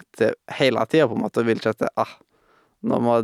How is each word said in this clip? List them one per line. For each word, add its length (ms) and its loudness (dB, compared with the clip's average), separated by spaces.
til 160 2
hele 400 0
tiden, 240 2
på 80 -4
en 80 -2
måte, 160 -2
vil 160 0
ikke 160 -2
at 80 -6
det, 140 -4
ah, 180 -2
nå 180 -2
må, 220 2